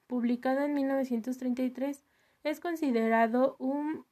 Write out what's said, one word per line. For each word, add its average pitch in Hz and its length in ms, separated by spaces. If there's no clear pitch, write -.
publicado 247 540
en 294 120
mil 277 140
novecientos 254 500
treinta 254 260
y 254 60
tres, 269 340
es 302 160
considerado 240 1000
un 294 520